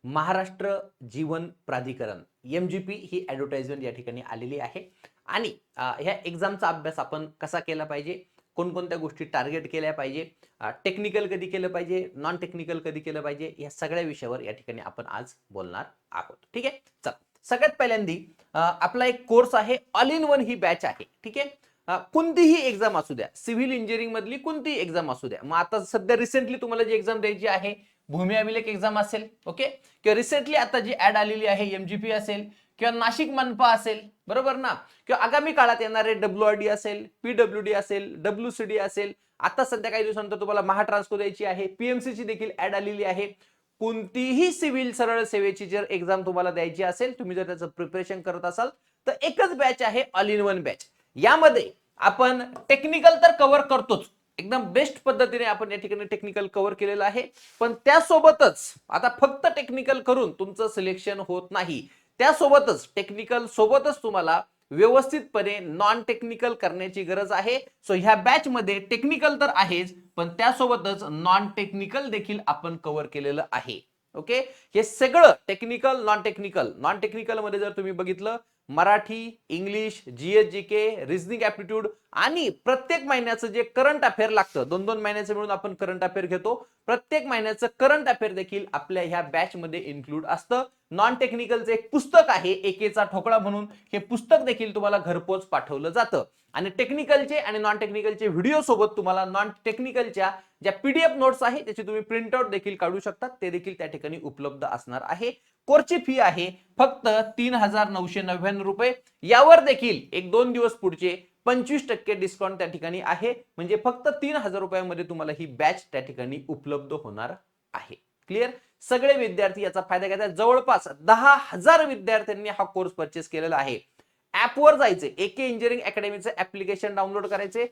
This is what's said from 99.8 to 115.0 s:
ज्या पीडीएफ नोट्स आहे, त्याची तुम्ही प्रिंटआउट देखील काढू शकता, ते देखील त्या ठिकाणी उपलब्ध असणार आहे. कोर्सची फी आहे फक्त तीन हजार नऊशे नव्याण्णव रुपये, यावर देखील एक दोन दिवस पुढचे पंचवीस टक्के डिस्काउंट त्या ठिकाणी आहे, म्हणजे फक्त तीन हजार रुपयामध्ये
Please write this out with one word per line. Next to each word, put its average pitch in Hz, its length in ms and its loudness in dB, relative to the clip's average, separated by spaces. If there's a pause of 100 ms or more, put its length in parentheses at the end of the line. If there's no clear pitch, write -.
ज्या 196 80 0
पीडीएफ 320 440 2
नोट्स 262 280 2
आहे, 247 220 -2
त्याची 220 160 -8
तुम्ही 214 200 -6
प्रिंटआउट 226 480 -2
देखील 196 260 -6
काढू 185 240 -2
शकता, 202 280 -8
ते 247 220 -8
देखील 180 280 -8
त्या 151 100 -8
ठिकाणी 151 360 -10
उपलब्ध 143 420 -8
असणार 127 380 -8
आहे. 208 280 -4 (340)
कोर्सची 302 320 4
फी 262 220 -2
आहे 175 320 2 (260)
फक्त 262 300 2 (300)
तीन 247 160 0
हजार 208 360 2
नऊशे 185 320 -4
नव्याण्णव 185 420 -2
रुपये, 214 300 0 (280)
यावर 285 380 12
देखील 240 420 2 (120)
एक 180 180 -4
दोन 247 200 4
दिवस 233 200 0
पुढचे 180 600 -4 (140)
पंचवीस 254 440 0
टक्के 214 240 -4
डिस्काउंट 190 440 -4
त्या 175 100 -4
ठिकाणी 165 360 -8
आहे, 180 300 -2 (240)
म्हणजे 175 260 -2
फक्त 247 240 -2
तीन 294 280 -2
हजार 202 240 -4
रुपयामध्ये 180 500 -6